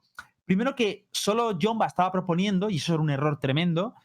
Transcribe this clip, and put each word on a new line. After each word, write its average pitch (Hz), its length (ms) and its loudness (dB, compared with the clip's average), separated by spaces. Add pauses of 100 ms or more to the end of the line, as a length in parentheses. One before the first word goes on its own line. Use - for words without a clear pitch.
(460)
primero 240 280 2
que 208 380 -2
solo 220 480 0
Jomba 214 260 0
estaba 180 260 0
proponiendo, 185 580 0
y 185 60 -2
eso 165 180 -2
era 156 80 2
un 156 80 2
error 143 300 0
tremendo, 165 540 0 (100)